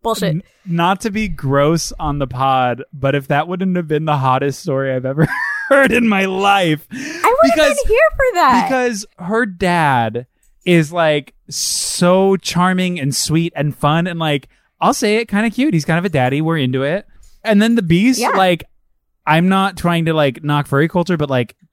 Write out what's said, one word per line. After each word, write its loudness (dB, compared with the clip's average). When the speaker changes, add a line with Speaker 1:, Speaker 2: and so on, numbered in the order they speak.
Speaker 1:
bullshit. -2
Speaker 2:
N-, -6
not 0
to -4
be -4
gross 0
on -4
the -2
pod, -2
but -2
if -4
that 0
wouldn't -2
have -4
been -2
the 2
hottest 0
story -2
I've -4
ever 2
<laughs> -8
heard 4
in 2
my 0
life. 0
Speaker 1:
I -16
would've 2
Speaker 2:
Because 2
Speaker 1:
been 0
here 4
for 0
that. 4
Speaker 2:
because -2
her -2
dad 0
is, 2
like, 0
so 0
charming -2
and -2
sweet -2
and -4
fun 0
and, -8
like, -4
I'll 2
say 0
it, -4
kinda 0
cute. 0
He's 0
kind 0
of -4
a -2
daddy. 0
We're -2
into -2
it. -4
And 2
then 2
the 2
Beast, 2
Speaker 1:
Yeah. -2
Speaker 2:
like, 2
I'm 4
not 0
trying 0
to, 0
like, 0
knock -2
furry 2
culture, -2
but, -2
like, -2